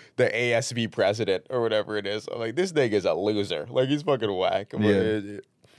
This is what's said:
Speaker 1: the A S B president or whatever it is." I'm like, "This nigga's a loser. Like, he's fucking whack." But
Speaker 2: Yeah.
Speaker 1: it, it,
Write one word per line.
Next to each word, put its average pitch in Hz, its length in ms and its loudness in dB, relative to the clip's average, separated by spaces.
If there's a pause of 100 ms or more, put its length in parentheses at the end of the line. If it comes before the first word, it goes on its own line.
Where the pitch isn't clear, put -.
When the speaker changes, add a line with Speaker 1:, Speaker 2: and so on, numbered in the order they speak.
(160)
Speaker 1:
the - 200 2
A 120 180 2
S 113 180 -2
B 117 160 -2
president 98 600 0
or 127 100 -2
whatever 107 360 0
it 101 100 -4
is." 104 260 -6
I'm 117 80 -8
like, 113 160 -6
"This 180 160 0
nigga's 113 320 2
a 87 100 2
loser. 98 560 -2
Like, 131 180 2
he's 147 140 0
fucking 113 340 0
whack." 92 360 0
But - 100 -2
Speaker 2:
Yeah. 104 80 6
Speaker 1:
it, 104 340 2
it, 101 220 -14 (320)